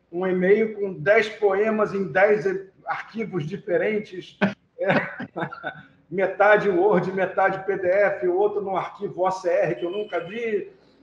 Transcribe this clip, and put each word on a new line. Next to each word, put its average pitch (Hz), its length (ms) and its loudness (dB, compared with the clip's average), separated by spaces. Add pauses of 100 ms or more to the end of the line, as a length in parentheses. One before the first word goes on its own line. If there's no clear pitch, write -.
um 175 160 -4
e-mail 196 500 4
com 202 180 -6
dez 208 340 2
poemas 208 680 0
em 196 160 -4
dez 196 360 4 (400)
arquivos 175 600 -6
diferentes, 190 920 -4 (420)
é, 185 80 -2
<laughs> - 1200 -6
metade 196 600 4
Word, 185 420 2
metade 190 540 -2
P 196 120 -2
D 180 120 -2
F, 190 400 2
outro 208 320 0
num 190 160 -4
arquivo 180 480 -6
O 185 60 0
C 180 180 -4
R 170 260 0
que 175 100 -6
eu 175 60 -6
nunca 190 300 -6
vi. 208 500 -6 (320)